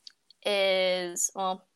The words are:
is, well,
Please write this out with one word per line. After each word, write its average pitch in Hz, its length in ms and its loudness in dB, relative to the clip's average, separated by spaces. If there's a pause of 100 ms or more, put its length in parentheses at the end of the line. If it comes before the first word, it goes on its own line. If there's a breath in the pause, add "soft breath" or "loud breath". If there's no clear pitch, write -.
(460)
is, 185 880 0
well, 190 420 -4